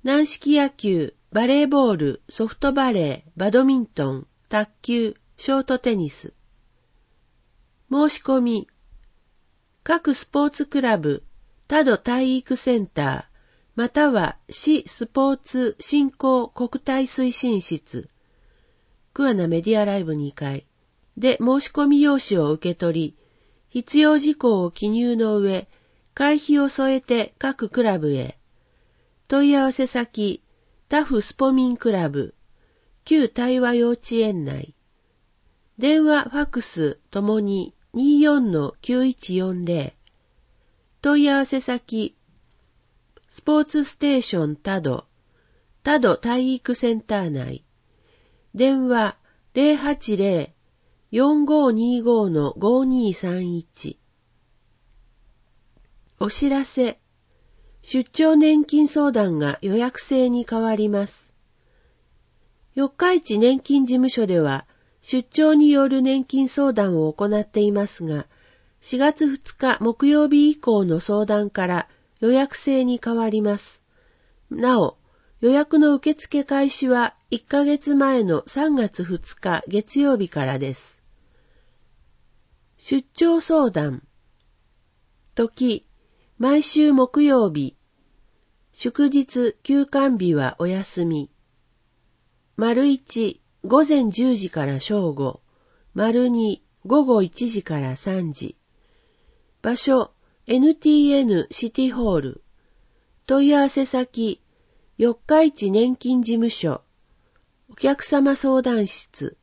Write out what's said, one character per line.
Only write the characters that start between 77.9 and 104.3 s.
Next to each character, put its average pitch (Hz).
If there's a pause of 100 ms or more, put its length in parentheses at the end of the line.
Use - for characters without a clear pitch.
前 269
の 170
三 302
月 214
二 175
日 -
月 208
曜 277
日 190
か 143
ら 131
で 135
す。 - (1700)
出 269 (120)
張 330
相 302
談。 147 (1300)
時、 233 (500)
毎 277
週 302
木 262
曜 254
日。 147 (960)
祝 285
日、 262
休 277
館 277
日 175
は 135
お 170
休 185
み。 151 (1300)
丸 240
一、 226 (220)
午 269
前 269
十 240
時 190
か 147
ら 139
正 190
午。 139 (520)
丸 233
二、 226 (240)
午 269
後 233
一 226
時 214
か 151
ら 135
三 185
時。 - (1040)
場 240
所、 262 (340)
エ 254
ヌ 311
テ 311
ィ 294
ー 277
エ 269
ヌ 196
シ 233
テ 262
ィ 254
ホ 214
ー -
ル。 135 (800)
問 277
い 294
合 285
わ 277
せ 269
先、 240 (560)